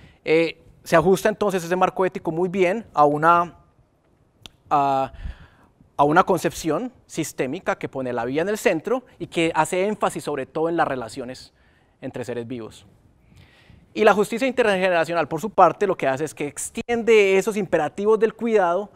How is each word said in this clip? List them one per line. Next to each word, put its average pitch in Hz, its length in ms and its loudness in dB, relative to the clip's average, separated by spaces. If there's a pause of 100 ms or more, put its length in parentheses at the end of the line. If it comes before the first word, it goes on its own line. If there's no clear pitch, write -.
(300)
Eh, 160 320 0 (220)
se - 140 0
ajusta 180 320 4
entonces 196 340 -2
ese 170 140 -2
marco 185 280 0
ético 180 280 -4
muy 175 160 -2
bien 190 440 0
a 147 120 4
una, 160 540 2 (1120)
a, 139 440 0 (840)
a 143 80 2
una 156 200 4
concepción 175 680 -4 (140)
sistémica 156 720 -6
que - 100 -10
pone 127 240 -8
la 117 120 -4
vida 139 180 -4
en 190 60 -4
el 214 100 -4
centro 226 460 -2 (160)
y 170 80 -10
que 165 260 0
hace 190 320 0
énfasis 202 380 -4
sobre 139 220 -6
todo 160 220 -4
en 170 80 -2
las 151 120 2
relaciones 127 680 -10 (460)
entre 127 240 -10
seres 120 220 -8
vivos. 113 400 -14 (1080)
Y 214 80 -2
la 208 120 6
justicia 220 340 -2
intergeneracional, 180 800 0
por 160 120 -6
su 208 100 -8
parte, 185 360 4
lo 180 100 0
que 139 120 -2
hace 135 160 -2
es 143 100 -10
que 147 140 -6
extiende 214 880 2
esos 190 180 0
imperativos 196 600 0
del 214 160 0
cuidado 202 600 0